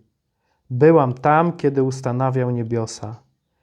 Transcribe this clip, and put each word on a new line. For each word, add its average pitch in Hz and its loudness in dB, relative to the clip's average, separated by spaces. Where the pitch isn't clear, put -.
Byłam 139 4
tam, 156 2
kiedy 139 0
ustanawiał 131 -2
niebiosa, 113 -6